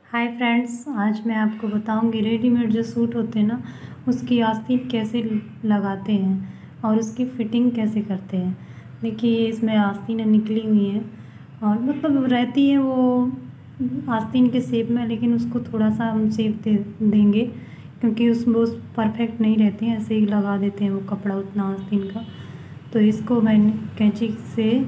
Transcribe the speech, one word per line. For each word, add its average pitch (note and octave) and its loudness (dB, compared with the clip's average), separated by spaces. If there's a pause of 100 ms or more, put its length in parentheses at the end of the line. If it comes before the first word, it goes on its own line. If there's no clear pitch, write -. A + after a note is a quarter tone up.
(120)
Hi A#3 -2
friends, A#3+ 0
आज G#3+ -2
मैं A3+ 0
आपको G#3+ -2
बताऊंगी A3 -2
रेडीमेड A#3 2
जो A3+ 2
suit A#3 -2
होते A3 -2
हैं G#3 4
ना, B3 -2 (460)
उसकी B3 0
आस्तीन A3+ 0
कैसे A3+ -2 (440)
लगाते G3 0
हैं F#3+ 0 (320)
और A3 2
उसकी A#3+ -2
fitting A#3 0
कैसे G#3+ 0
करते F#3+ -6
हैं। F#3 -2 (440)
देखिए, A3+ 0
ये A3+ 2
इसमें A3 0
आस्तीनें G#3+ 0
निकली G#3+ 2
हुई G#3 4
हैं G3+ -2 (600)
और G#3+ 2
मतलब C#4 0
रहती B3+ 2
हैं C#4 4
वो B3+ 2 (800)
आस्तीन A#3+ 2
के B3 0
shape A#3 0
में, A#3+ 0
लेकिन A#3 0
उसको A#3 -2
थोड़ा G#3+ 0
सा A3+ 0
हम A3 2
shape G#3+ 0
दे G#3+ 2 (280)
देंगे G#3 6 (560)
क्योंकि A#3 2
उसमें A#3 2
उस A#3 2 (220)
perfect A3+ -2
नहीं G#3+ 4
रहती G#3+ 2
हैं, A#3 0
ऐसे G#3+ -4
ही G#3+ 4
लगा G3+ 0
देते G3+ -2
हैं G3 0
वो G3 -2
कपड़ा G3 -4
उतना G3 -4
आस्तीन G3 -2
का। A3 -8 (680)
तो A#3 2
इसको G#3+ 2
मैंने G#3+ 6 (260)
कैंची G#3+ 2 (260)
से A3 2 (160)